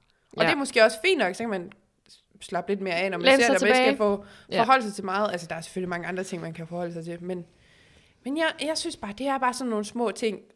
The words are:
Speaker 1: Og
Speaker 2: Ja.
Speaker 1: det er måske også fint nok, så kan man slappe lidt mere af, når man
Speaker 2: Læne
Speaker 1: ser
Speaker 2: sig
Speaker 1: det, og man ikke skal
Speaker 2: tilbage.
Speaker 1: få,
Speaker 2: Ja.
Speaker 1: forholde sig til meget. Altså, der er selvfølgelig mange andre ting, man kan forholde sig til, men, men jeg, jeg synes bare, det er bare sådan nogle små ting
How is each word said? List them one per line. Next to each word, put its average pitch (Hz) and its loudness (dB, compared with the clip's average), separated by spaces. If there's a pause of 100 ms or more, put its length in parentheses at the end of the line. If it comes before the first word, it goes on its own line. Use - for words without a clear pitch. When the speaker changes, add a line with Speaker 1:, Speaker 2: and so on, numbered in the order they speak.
(380)
Speaker 1:
Og - 2
Speaker 2:
Ja. 165 4
Speaker 1:
det - 4
er - 0
måske 254 4
også 226 6
fint 370 4
nok, 190 0
så 226 -6
kan 233 -4
man 190 -6 (720)
slappe 175 -4
lidt 196 -2
mere 190 -2
af, 190 2
når 180 -2
man 170 -2
Speaker 2:
Læne 269 8
Speaker 1:
ser 240 4
Speaker 2:
sig 233 4
Speaker 1:
det, - 2
og 262 4
man - -
ikke 254 6
skal 254 4
Speaker 2:
tilbage. 277 -4 (200)
Speaker 1:
få, 202 -16 (260)
Speaker 2:
Ja. 226 2
Speaker 1:
forholde 254 6
sig 208 -6
til 196 -8
meget. 196 0
Altså, 170 -6
der 165 -8
er 165 -8
selvfølgelig 185 -8
mange 170 -6
andre 185 -4
ting, 185 -8
man 165 -10
kan 165 -12
forholde 175 -6
sig 165 -10
til, 170 -10
men, 175 -8 (800)
men 277 -4
jeg, 320 0 (180)
jeg 302 -4
synes 339 -8
bare, 202 -10
det 262 -6
er 269 0
bare 254 0
sådan 254 -6
nogle 214 -2
små 233 -4
ting 208 -4 (160)